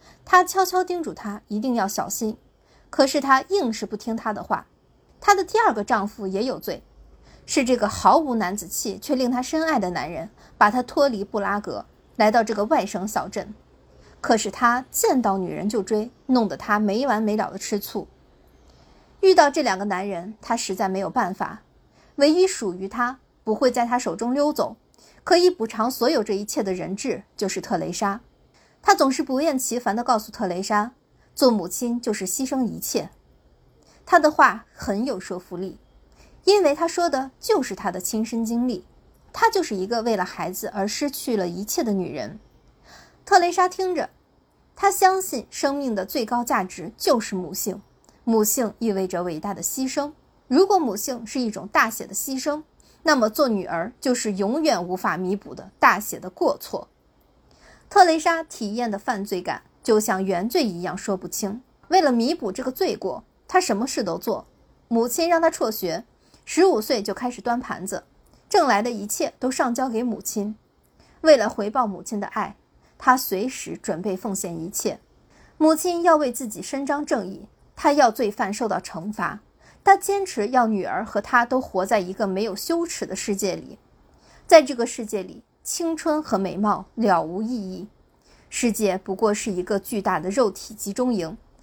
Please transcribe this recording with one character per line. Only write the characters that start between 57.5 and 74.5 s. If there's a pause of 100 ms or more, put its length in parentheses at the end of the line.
特
蕾
莎
体
验
的
犯
罪
感 (200)
就
像
原
罪
一
样
说
不
清， (280)
为
了
弥
补
这
个
罪
过， (240)
她
什
么
事
都
做。 (420)
母
亲
让
她
辍
学， (400)
十
五
岁
就
开
始
端
盘
子， (440)
挣
来
的
一
切
都
上
交
给
母
亲。 (640)
为
了
回
报
母
亲
的
爱， (420)
她
随
时
准
备
奉
献